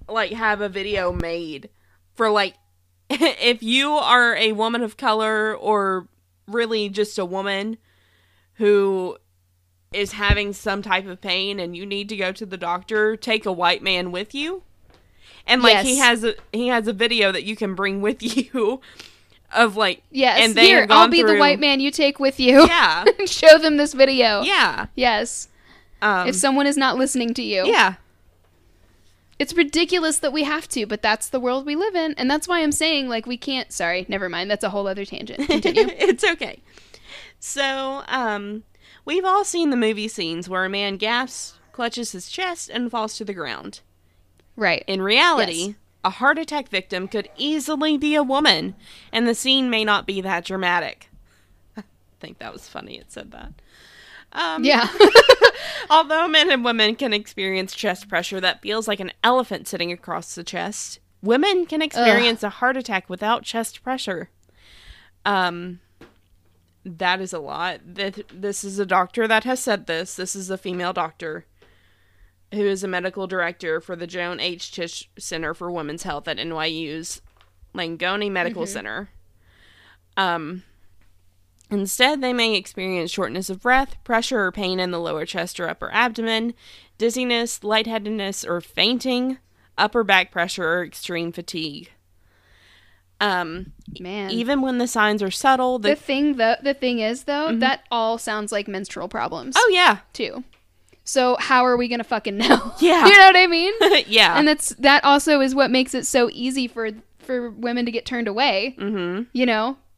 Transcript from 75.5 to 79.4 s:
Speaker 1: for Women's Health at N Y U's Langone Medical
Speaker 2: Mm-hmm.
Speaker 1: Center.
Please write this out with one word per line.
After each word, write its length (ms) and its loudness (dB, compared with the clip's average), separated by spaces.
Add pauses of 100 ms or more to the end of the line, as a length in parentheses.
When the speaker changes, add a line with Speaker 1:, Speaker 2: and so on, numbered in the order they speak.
Speaker 1:
for 160 -10
Women's 320 -8
Health 260 -10
at 100 -8
N 160 -8
Y 120 -4
U's 560 -10 (520)
Langone 560 -4
Medical 320 -4
Speaker 2:
Mm-hmm. 100 -8
Speaker 1:
Center. 360 -10 (1080)